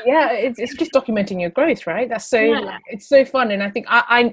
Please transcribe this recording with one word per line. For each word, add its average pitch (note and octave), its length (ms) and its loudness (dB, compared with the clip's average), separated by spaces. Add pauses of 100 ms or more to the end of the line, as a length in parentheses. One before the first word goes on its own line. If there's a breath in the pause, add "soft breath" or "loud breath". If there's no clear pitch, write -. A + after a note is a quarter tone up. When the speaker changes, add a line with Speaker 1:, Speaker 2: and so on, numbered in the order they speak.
Speaker 1:
Yeah, C4+ 280 2
it's, A#3+ 260 -4
it's B3 180 -8
just D#4 160 -4
documenting G3+ 480 0
your F3 100 -2
growth, C#4 360 0
right? A3 240 -4
That's A3+ 180 -8
so, A#3 120 2
Speaker 2:
Yeah. A3+ 200 2
Speaker 1:
like, F#3+ 280 -10
it's - 200 -14
so C4+ 160 6
fun. B3+ 280 0
And G3+ 100 -2
I G3+ 80 -4
think A3 180 -6
I, A#3 160 4 (280)